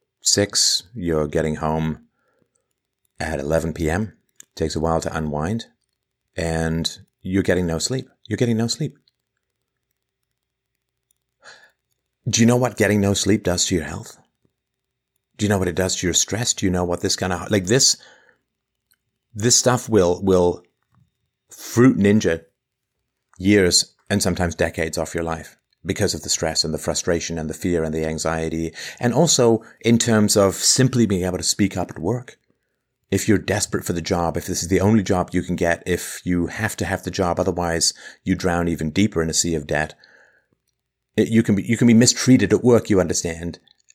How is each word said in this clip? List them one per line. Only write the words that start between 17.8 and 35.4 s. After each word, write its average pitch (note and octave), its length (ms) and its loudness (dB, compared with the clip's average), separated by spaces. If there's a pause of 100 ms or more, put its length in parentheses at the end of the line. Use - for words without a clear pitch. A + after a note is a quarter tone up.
this A2+ 220 0
stuff B2 340 2
will, F2+ 360 4
will F2+ 400 4 (840)
fruit - 460 2
ninja G2+ 460 2 (960)
years F#2 560 2 (160)
and G2+ 100 0
sometimes F2 360 -2
decades E2 420 -4
off D#2+ 160 -6
your E2 80 -4
life E2 340 -8 (280)
because F#2 300 -2
of D#2 80 -10
the D2 60 -14
stress - 360 -2
and D#2 100 -4
the C#2+ 40 -4
frustration E2 600 -4
and D#2+ 100 -6
the D2 60 -6
fear E2+ 300 -2
and D#2 100 -4
the D#2+ 100 -2
anxiety. D#2+ 720 -4 (240)
And A#2+ 160 -2
also B2 480 2 (180)
in A#2 160 4
terms A2 400 2
of G2 200 4
simply B2+ 500 2
being F#2+ 180 0
able F2+ 140 -2
to F2 60 -6
speak - 320 0
up F2 160 -6
at - 80 -14
work. A2 380 -6 (680)
If - 200 -2
you're G2+ 100 4
desperate - 460 -4
for - 80 -6
the E2+ 100 -4
job, E2+ 340 -2
if E2+ 100 -8
this F2+ 180 -6
is F2 40 -10
the F#2 120 2
only G#2 240 4
job F2+ 280 0
you F2+ 100 -2